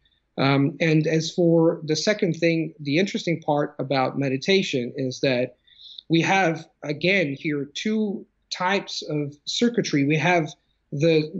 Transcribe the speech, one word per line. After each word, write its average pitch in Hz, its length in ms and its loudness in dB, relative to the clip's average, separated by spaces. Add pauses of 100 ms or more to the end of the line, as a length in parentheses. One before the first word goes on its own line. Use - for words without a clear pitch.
(380)
Um, 139 420 2
and 156 280 2
as 160 240 0
for 165 520 4
the 156 120 -2
second 208 380 0
thing, 165 460 0
the 143 180 -2
interesting 180 440 -2
part 147 380 -2
about 135 400 -2
meditation 139 760 0
is 131 260 -6
that 127 360 0 (520)
we 165 120 2
have, 165 440 2 (180)
again, 156 540 0
here 143 360 -4
two 214 520 -4 (240)
types 185 600 -2
of 147 260 -4 (100)
circuitry. 233 600 0
We 151 120 2
have 160 320 2 (420)
the, 156 380 2 (100)